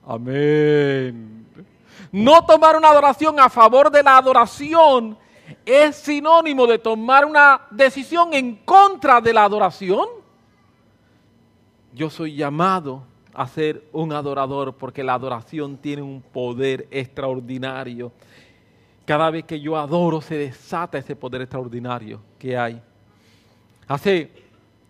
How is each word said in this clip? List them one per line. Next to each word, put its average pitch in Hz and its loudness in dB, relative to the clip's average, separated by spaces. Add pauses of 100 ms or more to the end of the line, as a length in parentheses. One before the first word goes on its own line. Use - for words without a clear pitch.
Amén. 135 -2 (640)
No 277 6
tomar 320 6
una 320 4
adoración 294 2
a 262 6
favor 254 4
de 285 4
la 277 6
adoración 262 2 (480)
es 294 2
sinónimo 294 0
de 233 0
tomar 226 0
una 285 4 (100)
decisión 277 0
en 247 -4
contra 349 4
de 226 -2
la 220 4
adoración. 202 -2 (1900)
Yo 147 -10
soy 156 -14
llamado 147 -6 (280)
a 131 -10
ser 151 -8
un 160 -8
adorador 139 -8
porque 131 -14
la 127 -4
adoración 131 -10
tiene 143 -12
un 135 -16
poder 131 -8
extraordinario. 131 -12 (920)
Cada 160 -2
vez 160 -10
que 156 -12
yo 156 -8
adoro, 160 -2
se 156 -12
desata 151 -10
ese 139 -12
poder 127 -12
extraordinario 120 -12 (200)
que 127 -8
hay. 117 -8 (1040)
Hace 165 -4 (580)